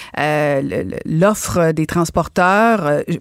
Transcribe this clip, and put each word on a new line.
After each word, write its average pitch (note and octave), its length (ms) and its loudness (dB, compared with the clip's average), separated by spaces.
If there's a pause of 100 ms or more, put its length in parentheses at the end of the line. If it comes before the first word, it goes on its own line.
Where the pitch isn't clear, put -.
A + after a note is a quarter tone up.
(180)
euh, D3 440 0
le, C3 200 -4
le, - 140 -8 (240)
l'offre F3+ 520 2
des D#3 140 -2
transporteurs, F#3 960 2
euh, D3 180 0 (180)